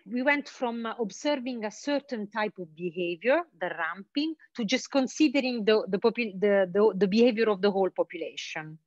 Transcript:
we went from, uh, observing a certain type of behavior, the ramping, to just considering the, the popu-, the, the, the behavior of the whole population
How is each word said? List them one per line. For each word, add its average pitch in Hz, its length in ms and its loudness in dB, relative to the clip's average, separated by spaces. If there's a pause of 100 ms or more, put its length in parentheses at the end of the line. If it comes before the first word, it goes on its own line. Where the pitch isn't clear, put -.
we 247 160 -4
went 285 260 2
from, 233 360 -6
uh, 220 120 -6
observing 247 680 -4
a 208 60 -4
certain 262 600 -4
type 214 260 -2
of 160 160 -12
behavior, 175 680 0 (160)
the 180 180 -2
ramping, 196 560 -4 (220)
to 240 100 -4
just 247 240 -2
considering 254 760 0
the, 214 240 4
the 196 100 -2
popu-, 220 400 -2
the, 196 320 4
the, 202 240 4
the 196 120 4
behavior 226 420 4
of 196 120 0
the 202 80 4
whole 190 220 2
population 156 960 -6